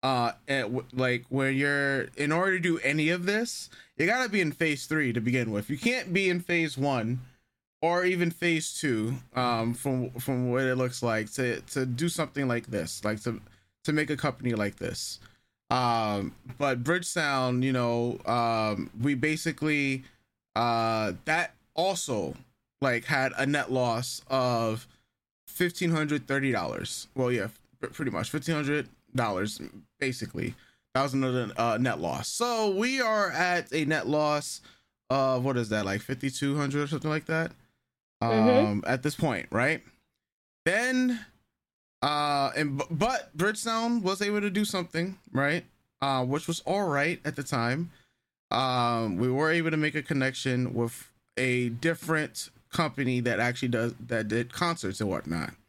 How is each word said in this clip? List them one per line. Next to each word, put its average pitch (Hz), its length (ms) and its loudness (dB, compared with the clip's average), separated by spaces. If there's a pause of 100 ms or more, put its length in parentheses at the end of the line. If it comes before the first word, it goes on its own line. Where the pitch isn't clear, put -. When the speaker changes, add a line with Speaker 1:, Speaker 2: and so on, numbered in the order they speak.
Speaker 1:
Uh, 123 300 2 (160)
and 127 260 0
w-, 127 180 -4
like, 123 360 0
when 135 260 0
you're, 139 480 2 (140)
in 147 160 0
order 185 200 2
to 185 80 0
do 165 180 2
any 151 320 2
of 175 140 0
this, 214 460 -2 (260)
you 156 100 2
gotta 247 220 2
be 202 120 2
in 156 120 2
phase 151 340 0
three 147 260 2
to 117 80 2
begin 120 300 2
with. 104 200 -2
You 147 80 -2
can't 220 340 0
be 196 160 4
in 175 120 2
phase 170 360 0
one 127 440 0 (600)
or 175 240 2
even 175 260 2
phase 165 480 0
two, 117 360 0 (200)
um, 120 400 2
from, 127 360 -2
from 123 400 -2
what 127 120 2
it 127 140 2
looks 127 260 -2
like 110 320 0
to, 120 260 -2
to 131 260 -2
do 131 220 0
something 147 400 -2
like 120 180 0
this, 92 380 -6
like, 107 180 -2
to, 113 180 -4 (440)
to 156 80 0
make 151 180 2
a 139 60 0
company 127 380 -2
like 104 220 -2
this. - 440 -8 (500)
Um, 113 640 2 (240)
but 131 260 0
Bridge 175 220 0
Sound, 131 580 0
you 135 80 2
know, 120 540 0
um, 113 640 0 (100)
we 143 140 2
basically, 151 880 -2 (500)
uh, 113 580 0 (120)
that 160 300 -2 (200)
also, 156 600 -2 (460)
like, 120 260 0
had 135 300 0
a 135 80 0
net 139 280 0
loss 120 560 0
of 117 580 0 (640)
fifteen 175 420 0
hundred 151 360 0
thirty 135 240 0
dollars. 80 640 -4
Well, 127 160 0
yeah, 113 180 0 (320)
pr-, - 80 -6
pretty 135 220 -6
much 85 200 -4
fifteen 160 240 -2
hundred 147 340 -2 (260)
dollars, 104 460 -2 (400)
basically. 123 540 -4 (400)
That 131 80 2
was 139 100 0
another, 127 460 0
uh, 113 200 2
net 117 220 0
loss. 76 280 -2
So 226 420 0
we 247 320 0
are 214 300 2
at 175 380 0
a 156 140 0
net 139 240 0
loss 151 540 0 (480)
of, 131 340 2
what 135 140 2
is 117 100 0
that, 107 160 0
like, 98 160 0
fifty-two 139 560 -2
hundred 143 280 -2
or - 20 -8
something 156 240 -4
like 151 160 -2
that? 165 260 -2 (720)
Speaker 2:
Mm-hmm. 233 440 6
Speaker 1:
Um, - 200 -2
at 127 160 0
this 151 120 0
point, 120 360 0
right? 135 320 0 (840)
Then, 247 560 2 (800)
uh, 147 560 2
and 139 220 0
b-, 131 120 0
but 202 460 -2
Bridge 208 220 0
Sound 226 460 0
was 190 180 0
able 208 180 0
to 202 80 0
do 208 160 0
something, 185 540 -4 (140)
right? 143 340 0 (340)
Uh, 135 240 0
which 143 240 -2
was 165 160 -4
all 196 200 0
right 151 420 2
at 147 100 -4
the 147 60 -6
time. 135 480 0 (600)
Um, 120 640 2
we 120 120 2
were 143 220 2
able 165 220 2
to 156 40 0
make 151 200 0
a 151 60 -2
connection 131 720 0
with 120 380 -4 (260)
a 123 340 2
different 156 800 -2 (200)
company 135 480 0
that 117 220 2
actually 123 280 0
does, 117 260 0 (120)
that 113 220 -2
did 120 240 0
concerts 165 480 -2
and 107 100 0
whatnot. 82 440 -4 (140)